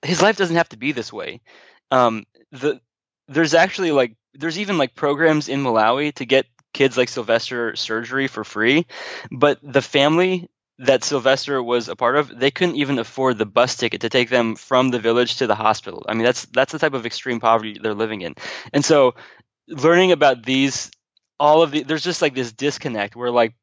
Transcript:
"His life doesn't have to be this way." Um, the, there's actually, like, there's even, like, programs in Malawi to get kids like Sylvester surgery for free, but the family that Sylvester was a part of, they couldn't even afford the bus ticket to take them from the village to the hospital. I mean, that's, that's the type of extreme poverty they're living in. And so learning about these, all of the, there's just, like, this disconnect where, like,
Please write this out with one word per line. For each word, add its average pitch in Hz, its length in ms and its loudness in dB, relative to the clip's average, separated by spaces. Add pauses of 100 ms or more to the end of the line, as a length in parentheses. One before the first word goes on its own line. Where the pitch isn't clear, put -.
"His 170 180 -2
life 202 160 4
doesn't 175 200 0
have 170 140 2
to 117 80 -20
be 131 140 -4
this 120 180 -8
way." 95 300 -12 (500)
Um, 117 340 2 (260)
the, 139 280 -4 (480)
there's 147 280 0
actually, 175 380 2
like, 127 240 0 (180)
there's 156 240 -8
even, 196 180 -4
like, 135 180 -2
programs 151 540 0
in 139 140 -4
Malawi 123 540 0
to 131 100 -10
get 131 180 2 (300)
kids 131 220 2
like 127 140 0
Sylvester 117 680 -4
surgery 117 520 -4
for 110 160 -8
free, 127 420 2 (440)
but 135 320 2
the 139 200 0
family 170 680 0 (300)
that 131 260 2
Sylvester 135 580 0
was 117 280 -2
a - 60 -10
part 120 200 0
of, 135 240 -2
they 135 100 2
couldn't 180 260 -2
even 139 220 -2
afford 127 380 -2
the 107 80 0
bus 123 320 0
ticket 113 240 -4
to 117 80 -4
take 123 220 0
them 117 260 0
from 131 320 0
the 123 100 -2
village 117 380 0
to 131 100 -2
the 107 80 2
hospital. 107 540 -4
I 107 60 -4
mean, 113 100 -2
that's, 123 220 0
that's 127 260 -2
the 160 60 -8
type 147 160 -2
of 120 100 -6
extreme 117 360 -6
poverty 110 380 0
they're 107 140 -4
living 107 300 -4
in. 82 140 -10 (360)
And 143 100 0
so 139 340 4 (520)
learning 170 440 4
about 135 320 4
these, 131 460 -2 (480)
all 151 240 6
of 147 100 0
the, 147 100 -2
there's 147 220 -4
just, 175 180 -4
like, 147 120 0
this 123 180 -4
disconnect 113 640 -4
where, 120 140 -4
like, 117 220 2 (100)